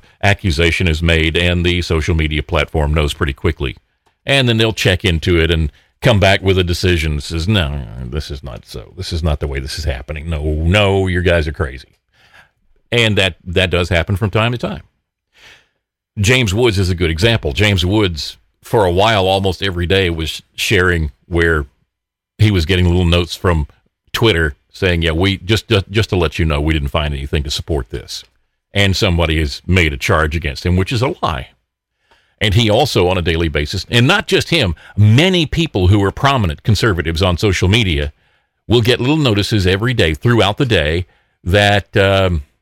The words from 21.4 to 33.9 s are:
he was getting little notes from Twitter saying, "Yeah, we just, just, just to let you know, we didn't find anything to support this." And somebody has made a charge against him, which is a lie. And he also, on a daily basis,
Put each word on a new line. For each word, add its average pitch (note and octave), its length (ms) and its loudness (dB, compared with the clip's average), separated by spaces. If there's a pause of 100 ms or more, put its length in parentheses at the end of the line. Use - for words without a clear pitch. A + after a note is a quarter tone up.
he G#2+ 160 4
was F2 120 2
getting F2+ 220 2
little F2 180 2
notes E2+ 300 0
from E2 320 0 (460)
Twitter E2 420 2 (140)
saying, F2 340 -2
"Yeah, E2 100 0
we F#2 260 0
just, G2+ 280 -2
just, G2 240 0
just G#2+ 200 -2
to G2+ 60 -2
let D#2+ 220 -2
you E2+ 60 2
know, D2+ 160 0
we D#2+ 140 0
didn't C#2 160 -2
find D2+ 220 -2
anything C#2+ 300 -4
to D2+ 80 -6
support - 400 -6
this." - 320 -12 (500)
And G2 220 0
somebody E2 460 0
has D2 260 -4
made E2+ 260 2
a C#2 60 -8
charge D#2+ 380 0
against D2+ 280 -8
him, F2+ 120 0
which F#2 160 -2
is A2+ 100 -2
a D#3+ 220 -4
lie. C2+ 240 -4 (920)
And G2+ 140 0
he A2 160 4
also, A2 380 2
on F#2 100 0
a F2 40 -2
daily E2 260 0
basis, D2+ 420 -4